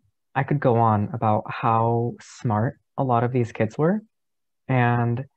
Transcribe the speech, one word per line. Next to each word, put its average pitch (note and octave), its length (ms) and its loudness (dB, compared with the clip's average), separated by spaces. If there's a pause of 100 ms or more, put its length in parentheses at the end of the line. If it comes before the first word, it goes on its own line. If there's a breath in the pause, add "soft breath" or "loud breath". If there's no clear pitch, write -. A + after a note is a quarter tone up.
(340)
I C3 80 0
could C#3+ 160 0
go B2 200 2
on A2 340 2
about A2 360 0
how A#2 720 -2
smart A2+ 580 -4 (180)
a C#3 80 -2
lot A#2+ 200 2
of B2 80 -2
these A#2+ 200 -2
kids - 240 -4
were. F#3 260 0 (680)
And A#2+ 580 0 (100)